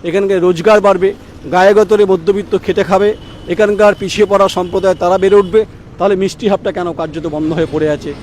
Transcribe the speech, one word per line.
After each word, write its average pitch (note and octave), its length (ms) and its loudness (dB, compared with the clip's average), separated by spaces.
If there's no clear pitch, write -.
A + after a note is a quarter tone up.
এখানকার G3 380 -2
রোজগার F#3 400 2
বাড়বে, F#3+ 320 2
গায়ে F#3 220 4
গতরে G#3 320 4
মধ্যবিত্ত F#3+ 600 -2
খেটে F#3 180 -2
খাবে, G3+ 320 0
এখানকার G#3 520 2
পিছিয়ে G3+ 260 0
পড়া G3 240 2
সম্প্রদায় F#3 460 -2
তারা F3+ 220 0
বেড়ে F#3+ 180 2
উঠবে, G3+ 300 2
তাহলে G3 180 0
মিষ্টি G3 320 -4
হাবটা G3 240 -2
কেন F3 220 -6
কার্যত D#3+ 340 -8
বন্ধ D#3 260 -4
হয়ে D#3+ 180 -2
পড়ে D#3 180 -2
আছে? C#3+ 340 -6